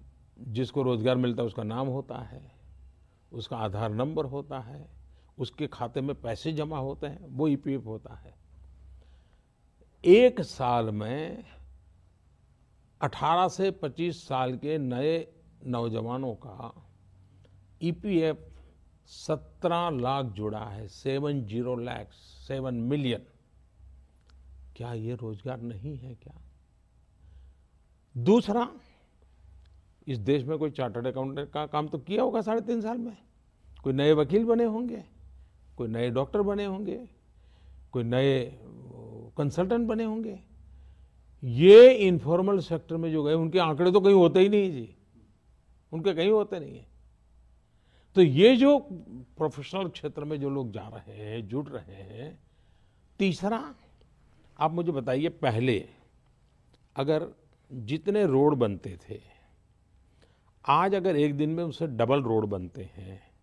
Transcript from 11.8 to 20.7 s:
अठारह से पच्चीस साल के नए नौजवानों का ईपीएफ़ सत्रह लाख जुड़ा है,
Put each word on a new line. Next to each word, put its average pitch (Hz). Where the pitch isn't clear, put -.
अठारह 165
से 190
पच्चीस 165
साल 127
के 151
नए 147
नौजवानों 120
का 117
ईपीएफ़ 165
सत्रह 170
लाख 135
जुड़ा 107
है, 104